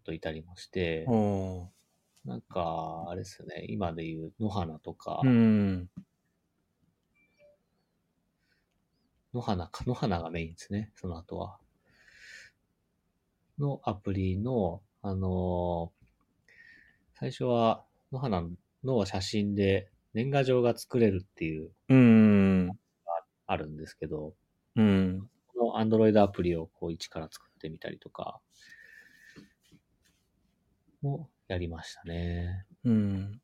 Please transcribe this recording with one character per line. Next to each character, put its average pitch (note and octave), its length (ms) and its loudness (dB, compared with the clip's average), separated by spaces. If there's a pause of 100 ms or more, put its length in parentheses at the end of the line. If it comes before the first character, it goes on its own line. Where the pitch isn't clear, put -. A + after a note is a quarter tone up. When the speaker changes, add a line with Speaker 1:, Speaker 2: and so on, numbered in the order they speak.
Speaker 1:
と E2 100 -10
い D#2+ 60 -8
た E2 120 -6
り D#2+ 120 -10
も - 120 -20
し - 120 -20
て、 E2 400 -4
Speaker 2:
お G2 580 0
ー。 - 20 -14 (560)
Speaker 1:
な B2 140 -10
ん A#2 40 -16
か、 E2 680 -6
あ F2 60 -8
れ F#2+ 60 -8
っ - 40 -12
す - 200 -20
ね。 E2+ 220 -14
今 G2+ 260 -4
で E2 120 -8
言 D#2+ 200 -10
う、 E2 140 -14
野 G#2+ 100 -4
花 F2+ 300 -6
と E2+ 140 -14
か、 - 300 -10
Speaker 2:
う C3 40 4
ん。 G#2 600 4 (3500)
Speaker 1:
野 A#2+ 80 -4
花 F2+ 260 -2
か、 - 180 -14
野 B2 80 0
花 G2 260 0
が E2 100 -8
メ E2+ 140 -6
イ D#2+ 60 -8
ン E2 40 -16
で - 40 -20
す - 160 -12
ね。 G#2+ 220 -6
そ - 120 -12
の E2+ 100 -8
後 F2 200 -12
は。 F#2 200 -10 (2000)
の C#3+ 260 -4
ア A2 100 -2
プ G2 200 -6
リ F#2+ 240 -2
の、 G#2 440 -2 (200)
あ G2 140 -6
の F2+ 840 -2
ー、 - 500 -20 (720)
最 C3 120 -6
初 B2+ 140 -6
は A#2 400 2 (260)
野 B2+ 80 -8
花 G2 280 -2 (360)
の B2+ 220 2
写 F#2+ 160 -4
真 G2+ 340 -2
で G2 340 2 (240)
年 A#2+ 160 -2
賀 C#3 140 2
状 B2 180 2
が A#2+ 160 2
作 - 220 -2
れ A2+ 100 6
る F#2+ 140 0
っ - 120 -20
て F2 100 -6
い D#2 180 -6
う D#2+ 80 -14 (180)
Speaker 2:
う C3 60 8
ん。 G2+ 760 8 (720)
Speaker 1:
あ F#2+ 120 -2
る D#2+ 100 -6
ん D2+ 100 -14
で D#2 100 -12
す - 60 -20
け D#2+ 140 -10
ど、 D2+ 260 -8 (420)
Speaker 2:
う A2+ 60 4
ん。 F#2+ 480 4 (240)
Speaker 1:
そ A#2+ 100 0
の G#2+ 120 0
Android A2 460 6
ア G2+ 60 8
プ G2 160 -4
リ F2 120 0
を D#2+ 120 -6
こ - 200 -10
う E2+ 40 -4
一 E2 160 -10
か - 120 -12
ら E2 120 -10
作 - 160 -20
っ - 120 -20
て D#2+ 100 -12
み D#2+ 100 -14
た - 100 -12
り - 100 -12
と - 100 -20
か、 - 300 -12 (2500)
も C#3+ 280 -6 (180)
や F#2+ 100 -4
り F2 100 -4
ま E2 160 -10
し - 100 -16
た - 100 -20
ね。 F2 640 -6 (180)
Speaker 2:
う A#2+ 80 2
ん。 G2+ 520 0